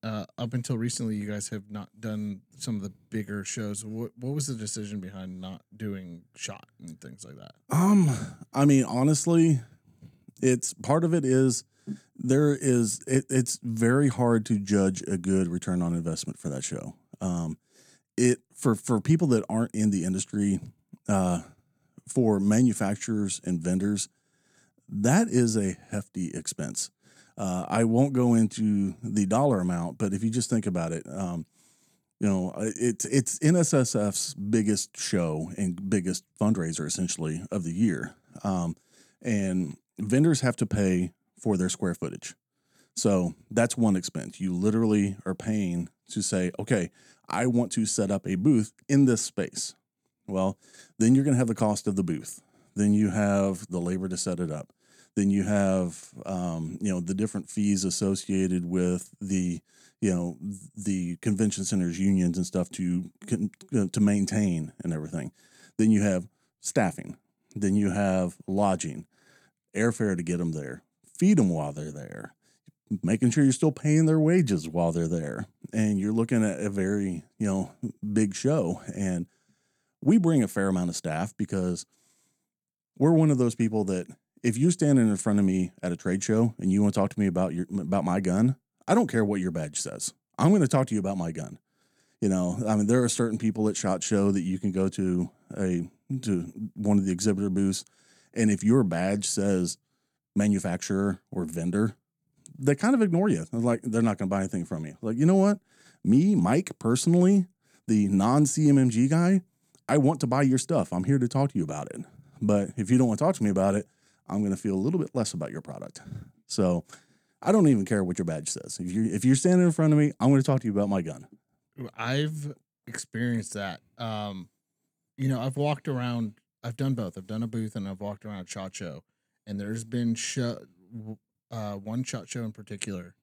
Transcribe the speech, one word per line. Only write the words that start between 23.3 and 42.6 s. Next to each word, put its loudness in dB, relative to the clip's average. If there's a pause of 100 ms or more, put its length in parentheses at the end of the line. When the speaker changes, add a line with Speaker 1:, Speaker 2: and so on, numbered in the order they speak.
Speaker 2:
and -2
vendors, -2 (840)
that 2
is 2
a -2 (160)
hefty -6
expense. -8 (480)
Uh, -4
I 2
won't 4
go 4
into 2
the 0
dollar 2
amount, -2
but -2
if -4
you 0
just -4
think 0
about -2
it, -8
um, -8 (720)
you -2
know, 0
uh, -4
it's, -2
it's 0
N 4
S 2
S 2
F's -2
biggest -2
show -4
and -4
biggest -2 (160)
fundraiser, 0
essentially, -4 (120)
of -2
the -4
year. -2 (260)
Um, -2 (480)
and -2 (240)
vendors 2
have 0
to -2
pay 0 (260)
for -2
their 0
square -4
footage. -10 (640)